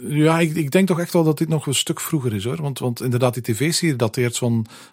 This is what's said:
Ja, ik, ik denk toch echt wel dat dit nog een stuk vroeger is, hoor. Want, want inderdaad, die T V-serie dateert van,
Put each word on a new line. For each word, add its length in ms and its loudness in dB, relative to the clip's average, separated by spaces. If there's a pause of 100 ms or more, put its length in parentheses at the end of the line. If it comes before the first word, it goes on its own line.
Ja, 320 4
ik, 160 0
ik 160 -2
denk 160 6
toch 120 2
echt 140 -4
wel 100 4
dat 140 2
dit 100 -2
nog 200 -2
een 60 0
stuk 260 -2
vroeger 340 -2
is, 100 -4
hoor. 180 -4
Want, 180 -6
want 220 -4
inderdaad, 320 2
die 200 -2
T 40 -6
V-serie 380 0
dateert 420 0
van, 280 0 (280)